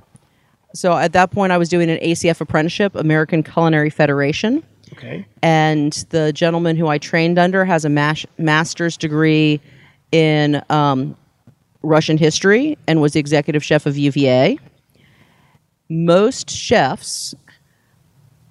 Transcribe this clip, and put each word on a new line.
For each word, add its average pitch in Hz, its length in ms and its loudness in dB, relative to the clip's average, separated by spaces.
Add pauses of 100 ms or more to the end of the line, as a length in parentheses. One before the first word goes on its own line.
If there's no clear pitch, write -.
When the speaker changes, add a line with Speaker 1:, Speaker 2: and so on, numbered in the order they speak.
(760)
Speaker 1:
So 180 180 0
at 160 200 0
that 185 180 2
point, 190 220 0
I 175 60 2
was 170 100 0
doing 170 200 0
an 160 140 -2
A 170 120 0
C 170 140 -2
F 165 120 0
apprenticeship, 170 560 -2
American 156 480 0
Culinary 160 460 0
Federation. 151 720 -2 (300)
Speaker 2:
Okay. 143 320 -14 (180)
Speaker 1:
And 156 500 2 (180)
the 156 220 0
gentleman 165 440 0
who 165 120 0
I 147 100 0
trained 170 400 0
under 185 260 2
has 170 200 0
a 151 40 -2
mas-, 147 380 0 (120)
master's 160 580 -2
degree 156 640 0 (520)
in, 151 560 2
um, 143 480 0 (640)
Russian 156 360 0
history 202 580 0 (100)
and 160 140 2
was 147 120 2
the 160 80 0
executive 147 440 -2
chef 151 220 0
of 143 100 -2
U 143 140 0
V 139 180 0
A. 139 300 2 (1300)
Most 170 600 0
chefs - 840 -4 (1160)